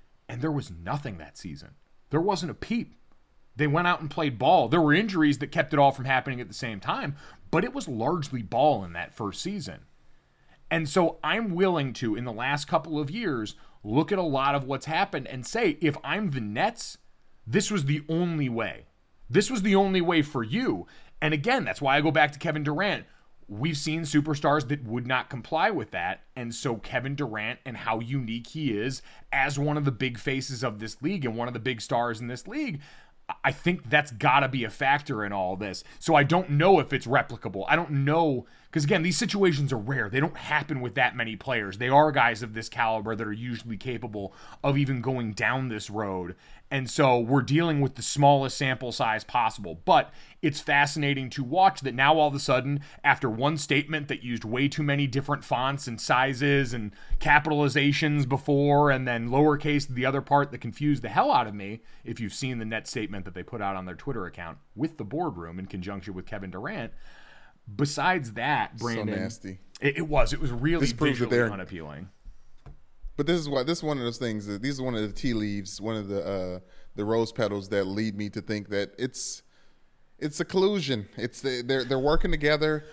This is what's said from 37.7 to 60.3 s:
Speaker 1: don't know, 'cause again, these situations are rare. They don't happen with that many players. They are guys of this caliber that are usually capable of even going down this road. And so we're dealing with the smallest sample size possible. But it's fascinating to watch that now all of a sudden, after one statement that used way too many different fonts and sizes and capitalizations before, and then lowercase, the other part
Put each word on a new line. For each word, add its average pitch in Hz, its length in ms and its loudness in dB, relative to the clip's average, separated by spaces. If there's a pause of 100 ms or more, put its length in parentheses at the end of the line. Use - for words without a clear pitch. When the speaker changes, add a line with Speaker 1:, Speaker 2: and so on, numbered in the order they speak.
Speaker 1:
don't 165 140 -2
know, 143 560 2 (260)
'cause 151 120 2
again, 160 180 4
these 175 160 2
situations 180 540 2
are 123 60 -2
rare. 113 300 -2
They 120 120 0
don't 151 160 0
happen 143 440 -2
with 123 160 -6
that 127 200 2
many 113 200 -4
players. 101 420 -4
They 123 100 -2
are 147 220 8
guys 120 320 2
of 110 120 -8
this 110 140 -8
caliber 113 460 0
that 107 120 -4
are 104 60 -4
usually 113 440 -8
capable 107 560 -8 (320)
of 139 140 2
even 135 220 2
going 120 320 -2
down 120 360 0
this 107 220 -6
road. 95 440 -4 (380)
And 131 160 -2
so 131 300 6
we're 123 240 4
dealing 151 380 2
with 135 160 0
the 113 60 -10
smallest 143 540 4
sample 131 360 -2
size 110 320 0
possible. 104 600 -2
But 160 300 6 (260)
it's 147 200 0
fascinating 143 680 2
to 139 120 -6
watch 185 380 4
that 131 160 -4
now 143 200 6
all 151 120 4
of 139 60 -2
a 143 40 -4
sudden, 135 400 0 (240)
after 139 260 4
one 131 280 0
statement 147 500 -2
that 135 160 -6
used 120 220 -6
way 123 240 0
too 151 160 -2
many 143 240 2
different 135 340 -2
fonts 135 460 -2
and 113 120 -8
sizes 135 720 2
and 110 200 -6 (260)
capitalizations 147 1080 4
before, 143 640 4
and 131 140 0
then 120 240 -2
lowercase, 147 580 4
the 123 180 0
other 135 140 2
part 143 320 2